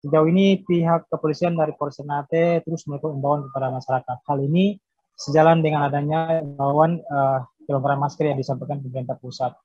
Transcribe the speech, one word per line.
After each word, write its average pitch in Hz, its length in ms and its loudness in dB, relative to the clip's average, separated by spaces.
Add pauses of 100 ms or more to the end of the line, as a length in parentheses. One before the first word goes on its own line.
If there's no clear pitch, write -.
sejauh 156 240 4
ini 190 320 4
pihak 165 480 0
kepolisian 165 480 -2
dari 151 160 0
Polres 143 240 -6
Ternate 165 640 0
terus 160 240 -8
melakukan 143 320 -6
imbauan 143 220 0 (100)
kepada 131 240 -4
masyarakat. 131 480 -4
Hal 143 160 -2
ini 180 400 2 (400)
sejalan 156 480 4
dengan 147 240 0
adanya 156 480 -2
imbauan, 147 640 0
eh, 135 360 0 (280)
pelonggaran 139 400 0
masker 147 240 -2
yang 135 80 -2
disampaikan 135 480 -6
pemerintah 127 320 -8
pusat. 123 320 -8 (140)